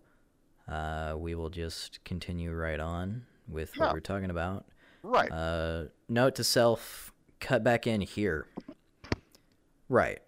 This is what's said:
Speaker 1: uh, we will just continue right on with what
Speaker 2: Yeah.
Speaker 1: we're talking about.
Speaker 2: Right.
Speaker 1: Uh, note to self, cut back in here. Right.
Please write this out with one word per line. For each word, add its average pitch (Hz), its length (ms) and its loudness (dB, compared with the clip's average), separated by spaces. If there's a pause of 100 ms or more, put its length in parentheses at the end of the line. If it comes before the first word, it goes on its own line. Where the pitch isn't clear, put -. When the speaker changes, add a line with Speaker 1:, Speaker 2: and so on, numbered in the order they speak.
(680)
Speaker 1:
uh, 78 500 -4
we 85 180 -4
will 82 140 -4
just - 540 -8
continue 85 500 -4
right 80 260 -2
on 90 460 -4 (220)
with 78 300 -8
what 311 100 2
Speaker 2:
Yeah. - 60 2
Speaker 1:
we're 80 60 -4
talking 95 300 -4
about. 87 360 -4 (380)
Speaker 2:
Right. 233 280 4
Speaker 1:
Uh, 82 540 -2 (220)
note 123 280 4
to 120 80 -2
self, - 680 2 (280)
cut 117 240 2
back 120 240 4
in 110 140 2
here. 87 460 0 (1400)
Right. 104 380 4